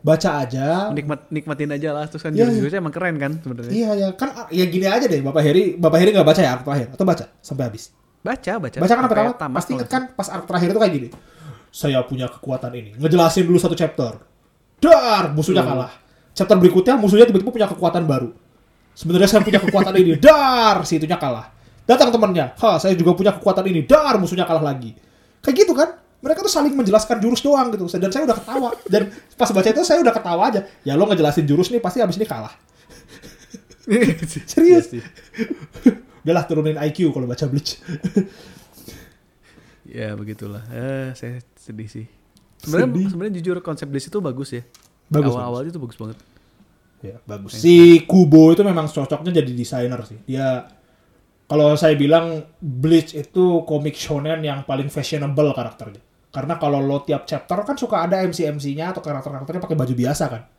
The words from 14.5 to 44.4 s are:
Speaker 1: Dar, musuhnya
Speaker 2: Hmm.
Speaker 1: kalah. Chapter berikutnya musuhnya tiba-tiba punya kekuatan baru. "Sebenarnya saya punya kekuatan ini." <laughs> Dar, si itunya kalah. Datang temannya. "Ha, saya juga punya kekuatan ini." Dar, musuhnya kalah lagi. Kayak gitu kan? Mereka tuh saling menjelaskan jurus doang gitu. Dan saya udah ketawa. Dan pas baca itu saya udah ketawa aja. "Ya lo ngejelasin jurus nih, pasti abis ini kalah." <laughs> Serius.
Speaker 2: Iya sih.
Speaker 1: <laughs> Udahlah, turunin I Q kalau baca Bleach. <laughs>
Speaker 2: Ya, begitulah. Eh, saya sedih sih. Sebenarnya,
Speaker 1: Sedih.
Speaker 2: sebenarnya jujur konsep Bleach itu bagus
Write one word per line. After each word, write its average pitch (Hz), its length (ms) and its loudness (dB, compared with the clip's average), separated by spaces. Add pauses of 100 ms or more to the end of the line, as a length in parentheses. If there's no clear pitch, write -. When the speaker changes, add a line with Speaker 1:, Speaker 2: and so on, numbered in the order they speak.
Speaker 1:
Dar, 254 520 4
musuhnya 156 300 0
Speaker 2:
Hmm. 123 100 0
Speaker 1:
kalah. 131 220 -6 (380)
Chapter 196 260 4
berikutnya 185 400 6
musuhnya 208 300 6
tiba-tiba 196 240 0
punya 220 160 0
kekuatan 170 380 -2
baru. 127 260 -2 (640)
"Sebenarnya 175 340 2
saya 202 160 4
punya 202 160 2
kekuatan 190 360 0
ini." 180 260 4
<laughs> - 40 0
Dar, 254 580 6
si 160 140 -4
itunya 156 200 -4
kalah. 123 360 -8 (300)
Datang 254 260 4
temannya. 196 460 0
"Ha, 226 240 2
saya 190 160 2
juga 170 180 2
punya 190 200 2
kekuatan 190 340 -2
ini." 170 180 -2
Dar, 285 320 4
musuhnya 180 280 -2
kalah 160 200 0
lagi. 131 320 -8 (420)
Kayak 262 200 -2
gitu 381 160 4
kan? 294 140 0 (320)
Mereka 311 200 -2
tuh 392 120 -2
saling 294 200 0
menjelaskan 220 440 0
jurus 220 240 0
doang 277 300 2
gitu. 190 200 -6
Dan 185 180 -2
saya 269 160 -4
udah 240 120 0
ketawa. 247 320 -6 (160)
Dan 202 240 0 (240)
pas 240 160 -2
baca 190 160 0
itu 220 160 2
saya 339 180 2
udah 254 140 4
ketawa 175 340 -2
aja. 220 140 -2 (220)
"Ya 139 100 -6
lo 160 120 2
ngejelasin 160 400 0
jurus 151 240 2
nih, 240 120 -2
pasti - 180 -6
abis 196 160 0
ini 208 100 -4
kalah." 113 280 -10 (1400)
<laughs> 208 580 -2
Serius. - 140 -2
Speaker 2:
Iya 339 220 8
sih. - 200 -10 (640)
Speaker 1:
<laughs> - 560 -2
Udahlah, 160 240 -2
turunin 156 320 -2
I 151 140 -4
Q 165 200 -2
kalau 135 160 -6
baca 123 180 -6
Bleach. 135 360 -6
<laughs> - 40 -20 (2000)
Speaker 2:
Ya, 110 320 -12
begitulah. 104 540 -14
Eh, 131 440 -10
saya 123 300 -14 (140)
sedih 110 320 -16
sih. 113 180 -16 (500)
Sebenarnya, 185 380 -2
Speaker 1:
Sedih. 185 140 -2
Speaker 2:
sebenarnya 190 260 -8
jujur 175 240 -6
konsep 165 280 -10
Bleach 139 200 -8
itu 185 140 -8
bagus 135 320 -8